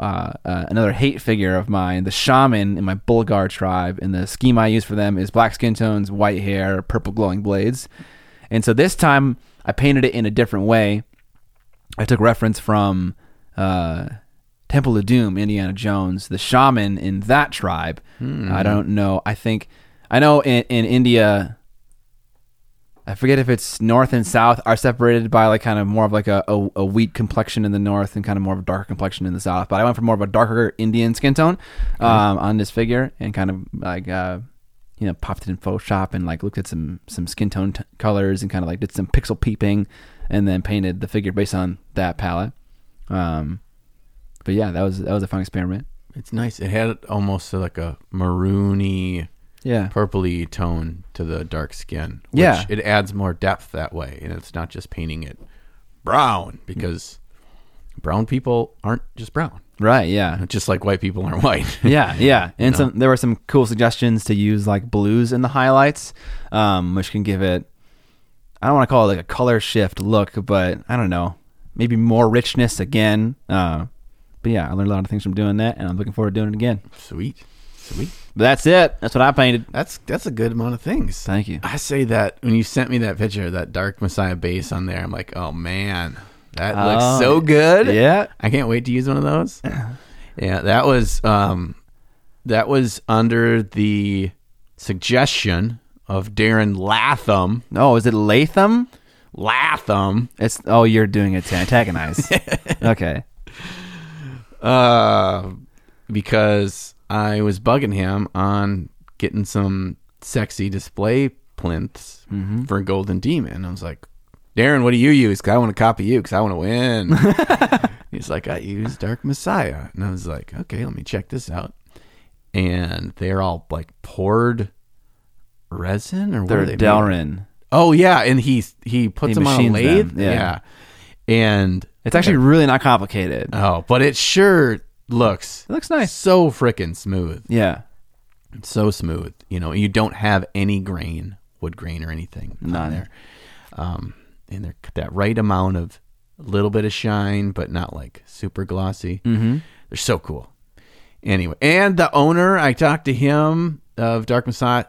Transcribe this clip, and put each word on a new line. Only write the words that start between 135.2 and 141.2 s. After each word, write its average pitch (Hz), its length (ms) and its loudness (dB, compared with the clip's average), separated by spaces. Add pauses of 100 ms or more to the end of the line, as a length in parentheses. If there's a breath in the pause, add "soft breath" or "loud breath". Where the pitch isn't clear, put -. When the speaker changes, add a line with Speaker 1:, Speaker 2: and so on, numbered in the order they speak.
Speaker 1:
It 202 40 -4
looks 320 160 -6
nice. 285 220 0
Speaker 2:
so 185 380 4
frickin' 110 460 -2
smooth. 90 520 -4
Speaker 1:
Yeah. 104 340 0 (720)
Speaker 2:
It's 104 160 -18
so 107 220 0
smooth. 82 420 -8 (160)
You 92 120 -8
know, 82 100 -6
you 104 160 0
don't 110 280 0
have 104 380 0
any 98 280 0
grain, 85 560 -10 (240)